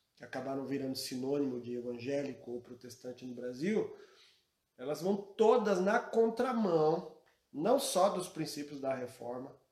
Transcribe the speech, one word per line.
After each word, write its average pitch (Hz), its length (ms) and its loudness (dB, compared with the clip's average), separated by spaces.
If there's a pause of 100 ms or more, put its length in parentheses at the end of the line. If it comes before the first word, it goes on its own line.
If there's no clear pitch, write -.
(160)
que - 100 -16
acabaram 135 400 -6
virando 135 320 -4
sinônimo 131 640 -2
de 120 140 -8
evangélico 123 760 -6
ou 123 100 -8
protestante 123 640 -14
no 123 100 -10
Brasil, 127 600 -2 (840)
elas 143 240 -6
vão 190 140 2
todas 208 640 4
na 202 200 4
contramão, 220 1160 2 (360)
não 220 260 4
só 190 300 4
dos 185 180 -2
princípios 147 540 -8
da 135 120 -2
reforma 123 640 -10 (140)